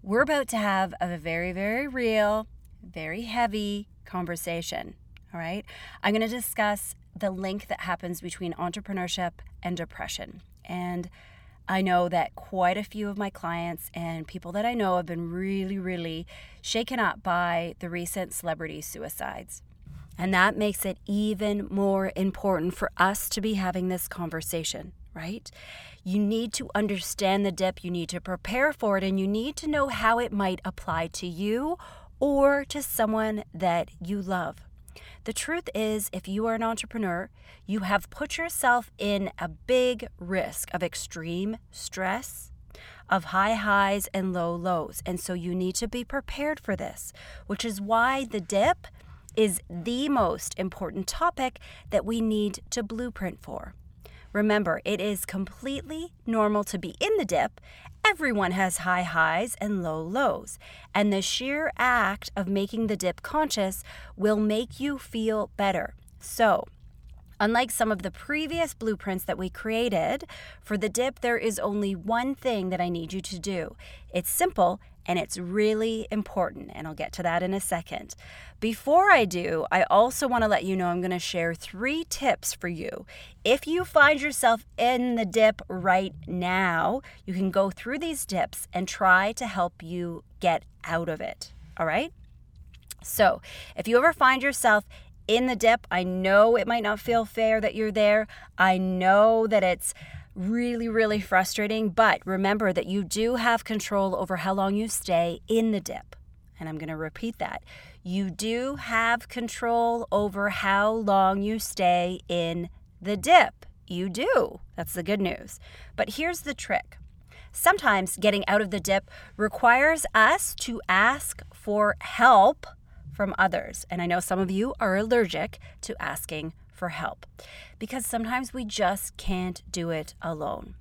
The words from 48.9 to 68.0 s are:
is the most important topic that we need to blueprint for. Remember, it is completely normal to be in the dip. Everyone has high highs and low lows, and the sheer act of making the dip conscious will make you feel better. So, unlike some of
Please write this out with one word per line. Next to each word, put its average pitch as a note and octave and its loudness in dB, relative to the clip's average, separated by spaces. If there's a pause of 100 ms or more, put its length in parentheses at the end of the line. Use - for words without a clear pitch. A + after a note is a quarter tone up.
is G#3+ 2
the A#3+ -4
most F#3 0
important F#3+ -6
topic C#4+ -2 (320)
that G#3+ 2
we A3+ -2
need G#3+ 0 (100)
to A#3+ -4
blueprint A3 -8
for. - -12 (580)
Remember, G#3 2
it G3 -2
is G3+ -2
completely C#4 -8 (140)
normal G#3 2
to G3 -6
be E3+ -8
in G#4 2
the C#4+ 0
dip. D#3+ 0 (460)
Everyone B3 2
has F#3 0
high F3+ 0
highs E3 0
and G3+ -2
low D#3+ -4
lows, A3 -2 (360)
and G#3 4
the F#3+ 0
sheer C#4+ -2
act A3+ 2
of F#3+ -2
making G3+ -2
the G#3 0
dip F3+ -2
conscious B3+ -2 (340)
will G#3 4
make G#3+ 0
you C#4 -2
feel A3 -4
better. G3 0 (240)
So, - 2 (760)
unlike A#3 2
some A3 0
of F3+ -2